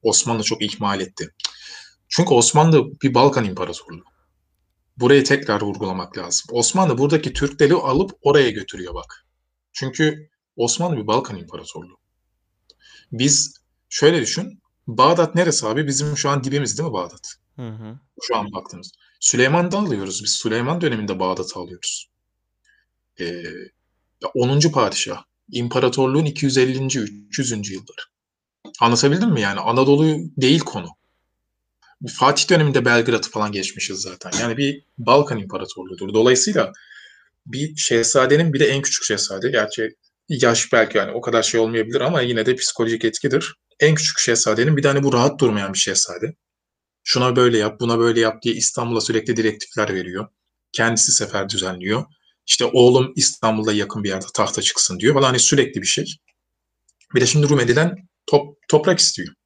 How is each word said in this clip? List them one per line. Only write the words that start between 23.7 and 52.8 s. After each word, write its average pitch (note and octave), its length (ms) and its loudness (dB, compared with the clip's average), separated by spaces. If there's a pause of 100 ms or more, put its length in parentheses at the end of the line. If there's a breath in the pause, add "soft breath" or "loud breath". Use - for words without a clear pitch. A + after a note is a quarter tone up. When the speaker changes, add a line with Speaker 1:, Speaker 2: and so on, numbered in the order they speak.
Speaker 1:
ya - 120 -6
onuncu C#3 380 2
padişah. A2+ 520 -2 (280)
İmparatorluğun C3 720 0
iki D3 200 -4
yüz C3 120 2
ellinci, C3 420 0
üç G#2 400 -8
yüzüncü G#2+ 340 -6
yılları. - 420 -18 (640)
Anlatabildim C#3+ 500 4
mi? C3 120 2
Yani G2 180 -2
Anadolu C#3+ 580 4 (200)
değil C3+ 220 4
konu. F#2+ 280 -8 (1200 soft breath)
Fatih - 420 2
döneminde D3 360 4
Belgrad'ı A#2 440 2
falan G#2 220 -4
geçmişiz F#2+ 500 -8
zaten. F#2 300 -12 (100)
Yani A#2 160 -2
bir C#3+ 260 -2 (140)
Balkan B2 420 2
İmparatorluğu'dur. F#2+ 760 -10
Dolayısıyla B2 580 4 (760 loud breath)
bir D3 300 -8
şehzadenin, C3+ 800 2
bir C#3 60 -2
de D3+ 60 6
en C#3 160 0
küçük - 220 -4
şehzade, G2+ 460 -4
gerçi A2 460 -4 (340)
yaş B2 440 2
belki A2+ 240 4
yani G2 140 0
o A#2 100 -6
kadar A2+ 220 0
şey - 160 0
olmayabilir A2+ 420 0
ama D3 200 0
yine A#2 240 0
de B2+ 100 2
psikolojik A2+ 500 -2
etkidir. - 500 -2 (240)
En D#3 160 6
küçük - 240 -2
şehzadenin A#2 580 2
bir C#3 60 -2
tane C#3 200 2
bu C3+ 100 2
rahat B2 260 2
durmayan G2+ 340 0
bir F#2+ 60 -4
şehzade. G2 560 -2 (680)
"Şuna B2 320 2
böyle B2 220 6
yap, G#2+ 220 -2
buna A#2 200 0
böyle A#2 200 4
yap." A2 220 0
diye A#2 140 -2
İstanbul'a A#2 460 -2
sürekli A2+ 360 -2
direktifler G#2+ 560 -2
veriyor. F#2 340 -8 (440)
Kendisi A2+ 400 0
sefer G2 380 -2
düzenliyor. F#2+ 560 -4 (420)
İşte - 180 2
"Oğlum B2 500 6